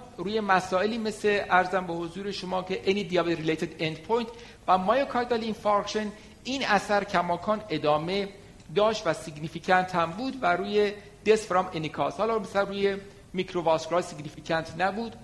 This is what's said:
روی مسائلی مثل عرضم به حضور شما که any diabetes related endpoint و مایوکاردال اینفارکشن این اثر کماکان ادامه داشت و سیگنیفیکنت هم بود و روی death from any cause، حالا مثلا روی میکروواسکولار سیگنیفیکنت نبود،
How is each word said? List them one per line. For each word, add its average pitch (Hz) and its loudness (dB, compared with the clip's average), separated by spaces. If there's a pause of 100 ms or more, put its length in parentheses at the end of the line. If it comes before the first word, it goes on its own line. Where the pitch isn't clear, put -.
(160)
روی 208 -2
مسائلی 196 2
مثل 214 -2
عرضم 185 2
به 170 -4
حضور 170 -6
شما 185 -4
که 185 -4
any 196 2
diabetes 170 2
related 160 -2
endpoint 214 -2 (400)
و 185 6
مایوکاردال 240 0
اینفارکشن 208 0 (320)
این 262 -4
اثر 202 2
کماکان 180 0
ادامه 156 0 (460)
داشت 214 2
و 156 0
سیگنیفیکنت 175 0
هم 165 2
بود 247 -6
و 175 4
روی 208 2 (340)
death 214 6
from 185 2
any 156 -4
cause، - 0
حالا 220 0
مثلا 196 0
روی 196 0 (360)
میکروواسکولار 170 0
سیگنیفیکنت 160 -6
نبود، 202 -2